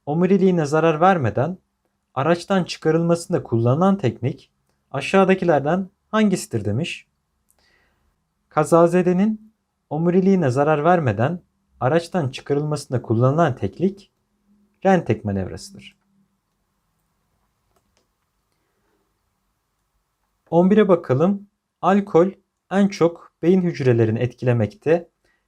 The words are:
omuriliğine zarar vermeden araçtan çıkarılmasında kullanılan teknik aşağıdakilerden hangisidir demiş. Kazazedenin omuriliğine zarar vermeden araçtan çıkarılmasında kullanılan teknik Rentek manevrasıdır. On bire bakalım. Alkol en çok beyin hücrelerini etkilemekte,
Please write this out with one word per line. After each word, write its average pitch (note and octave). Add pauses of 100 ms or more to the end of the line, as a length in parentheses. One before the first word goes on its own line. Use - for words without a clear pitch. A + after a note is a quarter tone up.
omuriliğine F3
zarar D#3
vermeden D#3+ (560)
araçtan F3
çıkarılmasında E3+
kullanılan D3
teknik B2 (400)
aşağıdakilerden F3+ (200)
hangisidir G3
demiş. G#2+ (1400)
Kazazedenin F3 (360)
omuriliğine F3
zarar D3
vermeden D#3 (400)
araçtan D#3
çıkarılmasında D3
kullanılan C3
teknik - (720)
Rentek F3+
manevrasıdır. - (4000)
On F3
bire G#3+
bakalım. E3+ (360)
Alkol G3 (400)
en G3
çok - (100)
beyin F3+
hücrelerini A#2+
etkilemekte, B2 (400)